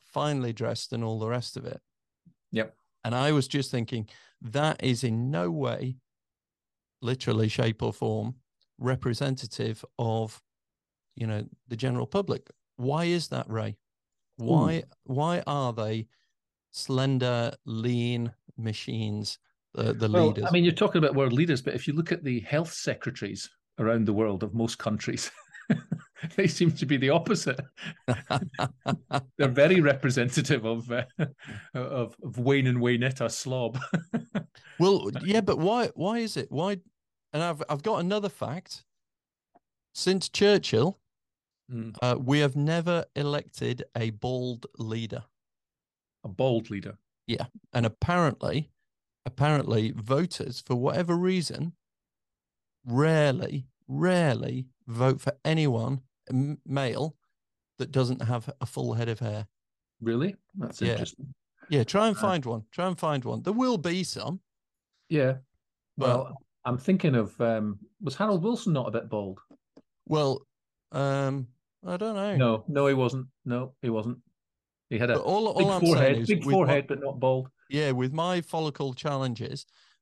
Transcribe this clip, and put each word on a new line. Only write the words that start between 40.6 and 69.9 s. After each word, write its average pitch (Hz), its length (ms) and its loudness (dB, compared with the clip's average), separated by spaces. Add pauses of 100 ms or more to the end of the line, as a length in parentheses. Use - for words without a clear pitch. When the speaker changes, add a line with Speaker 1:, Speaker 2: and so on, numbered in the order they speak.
Speaker 2:
Mm. 113 320 -10
Speaker 1:
uh, 123 160 2
we 135 220 2
have 143 160 2
never 165 500 0 (100)
elected 143 680 -4 (120)
a 113 140 0
bald 123 560 -4 (140)
leader. 113 460 -6 (960)
Speaker 2:
A - 60 -12
bald 113 420 0
leader? 101 260 -8 (300)
Speaker 1:
Yeah. - 180 -4 (280)
And 120 120 2
apparently, 156 840 0 (540)
apparently 131 680 2
voters, 127 720 -2
for 127 100 0
whatever 160 400 0
reason, 175 580 0 (1120)
rarely, 143 800 2 (200)
rarely 131 800 0 (200)
vote 127 340 2
for - 120 -2 (120)
anyone, 135 560 2 (280)
m-, 143 360 0
male, 139 500 -2 (640)
that 131 140 -6
doesn't 131 320 2
have 113 260 -2 (120)
a - 40 -2
full 120 280 -4
head 117 160 -2
of 110 100 -4
hair. 107 280 -6 (540)
Speaker 2:
Really? 120 340 0 (220)
That's 120 240 -8
Speaker 1:
Yeah. 107 120 2
Speaker 2:
interesting. 113 400 -8 (360)
Speaker 1:
Yeah, 143 140 4
try 208 240 4
and 214 100 2
Speaker 2:
Uh, - 40 -4
Speaker 1:
find 180 240 0
one. 113 260 -4
Try 175 160 -2
and 180 100 -2
find 147 260 0
one. 117 200 -4
There 185 100 -2
will 247 240 2
be 175 260 0
some. - 360 -6 (680)
Speaker 2:
Yeah. 135 300 2 (600)
Speaker 1:
But 131 100 2 (180)
Speaker 2:
Well, - 120 -14 (280)
I'm 123 120 0
thinking 175 380 2
of, 110 240 0
um, 110 400 0 (220)
was 139 140 -4
Harold 196 280 0
Wilson 226 300 0
not 127 140 0
a - 40 -4
bit 113 180 -4
bald? 98 300 -4 (640)